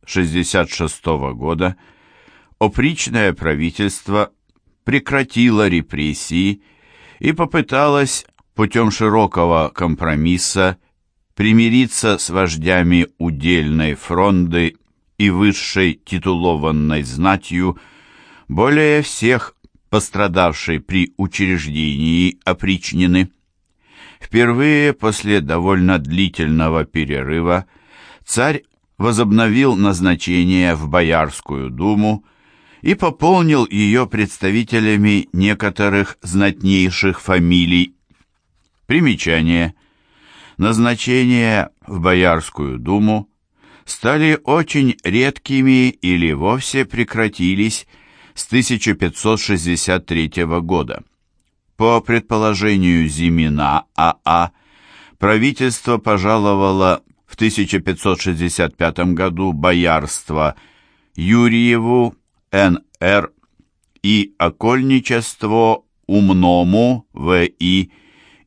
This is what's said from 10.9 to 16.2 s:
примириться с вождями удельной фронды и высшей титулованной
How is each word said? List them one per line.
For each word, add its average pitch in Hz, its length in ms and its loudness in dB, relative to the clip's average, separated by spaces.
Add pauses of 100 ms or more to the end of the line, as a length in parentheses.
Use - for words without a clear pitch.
примириться 113 840 2
с - 120 -8
вождями 87 760 2 (100)
удельной 78 760 0
фронды 87 840 0 (420)
и 104 100 2
высшей 95 680 0
титулованной 78 1080 -2